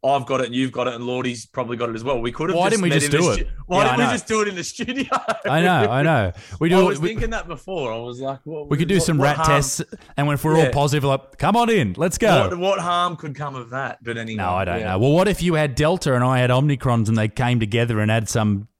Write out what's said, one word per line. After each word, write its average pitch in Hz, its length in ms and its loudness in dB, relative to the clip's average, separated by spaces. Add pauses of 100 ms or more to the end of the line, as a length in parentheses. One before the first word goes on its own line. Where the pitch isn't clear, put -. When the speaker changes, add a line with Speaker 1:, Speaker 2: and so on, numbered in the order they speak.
Speaker 1:
I've 135 220 0
got 131 140 -2
it 123 60 -2
and 120 80 -10
you've 131 160 0
got 123 160 -2
it 123 80 -4
and 117 100 -10
Lordy's 123 420 -4
probably 120 300 -6
got 117 120 -2
it 113 80 -6
as 113 80 -8
well, 131 160 -2
we 120 100 -2
could 160 200 -4
have 160 80 0
Speaker 2:
Why 180 80 2
Speaker 1:
just 208 80 2
Speaker 2:
didn't 208 100 0
we 170 60 2
Speaker 1:
met 143 100 2
Speaker 2:
just 147 120 -2
Speaker 1:
in 151 80 2
the 180 60 4
Speaker 2:
do 143 60 2
it? - 20 0
Speaker 1:
stu-, 87 120 -2 (200)
why 180 120 0
Speaker 2:
Yeah, 208 60 4
Speaker 1:
didn't - 100 2
Speaker 2:
I - 20 0
Speaker 1:
we 240 100 2
Speaker 2:
know. - 60 0
Speaker 1:
just 214 160 -4
do 220 140 0
it 208 60 0
in 190 60 -8
the 175 80 -8
studio? 247 440 -6 (220)
<laughs> 220 180 -4
Speaker 2:
I 151 160 2
know, 156 280 4
I 131 140 0
know. 117 280 2 (280)
We 160 80 2
do 185 80 4
Speaker 1:
I 190 60 8
Speaker 2:
it, - 20 8
Speaker 1:
was 143 160 0
Speaker 2:
we 175 80 0
Speaker 1:
thinking 226 220 -4
that 185 180 -6
before. 160 440 -6
I 113 40 -6
was 123 240 -10
like, 135 240 -8
what, 147 260 -12
Speaker 2:
we 151 60 2
could 165 100 0
do 190 100 2
Speaker 1:
what, 165 60 4
Speaker 2:
some 165 160 2
Speaker 1:
what 135 60 4
Speaker 2:
rat 143 140 2
Speaker 1:
harm, 160 100 2
Speaker 2:
tests, 143 340 0 (340)
and 147 120 0
if 143 160 -2
we're 160 120 2
all 160 80 6
Speaker 1:
Yeah. 131 60 2
Speaker 2:
positive, 143 320 2
like, 135 360 -2
come 185 180 2
on 233 120 2
in, 180 280 2
let's 170 220 -2
go. 175 320 4
Speaker 1:
What, 175 80 -6
what 190 200 0
harm 175 380 -2
could 147 180 -12
come 139 220 -10
of 117 140 -12
that? 127 340 -8
But 117 140 -6
anyway, 110 180 -8
Speaker 2:
No, 92 140 -2
I 92 140 0
don't 87 160 -2
Speaker 1:
yeah. 90 120 -4
Speaker 2:
know. 92 80 0
Well, 131 120 4
what 180 140 4
if 185 160 -2
you 170 120 2
had 151 200 0
Delta 151 400 0
and 123 80 2
I 127 160 2
had 123 120 2
Omicrons 127 580 2
and 113 100 2
they 110 80 2
came 123 320 0
together 113 400 0
and 107 100 2
had 110 200 0
some 104 400 0 (120)